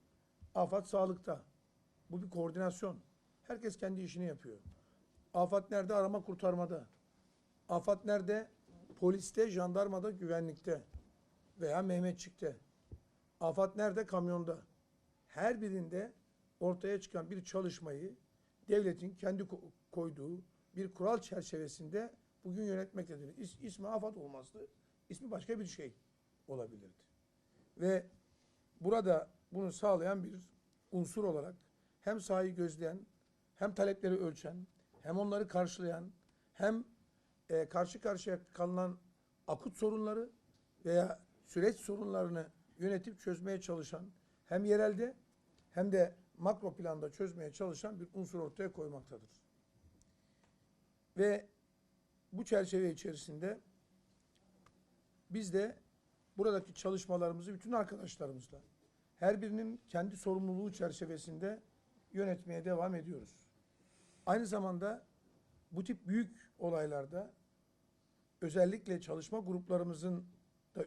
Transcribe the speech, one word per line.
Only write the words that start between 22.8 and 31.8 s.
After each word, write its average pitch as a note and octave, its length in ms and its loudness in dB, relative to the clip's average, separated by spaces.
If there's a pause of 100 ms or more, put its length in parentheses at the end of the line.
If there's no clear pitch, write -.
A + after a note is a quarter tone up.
İs-, A3+ 300 -12
ismi G3 220 -10
afad G#3+ 280 -4
olmazdı. C#3 500 -14 (420)
İsmi A3 220 -12
başka A3 300 -6
bir G3+ 40 -6
şey D3 300 -10 (540)
olabilirdi. A2 540 -10 (720)
Ve F3+ 300 2 (720)
burada F#3 500 4 (220)
bunu F#3 200 -2
sağlayan F#3+ 500 4
bir F3+ 180 -8 (520)
unsur F#3 320 0
olarak E3+ 300 0 (460)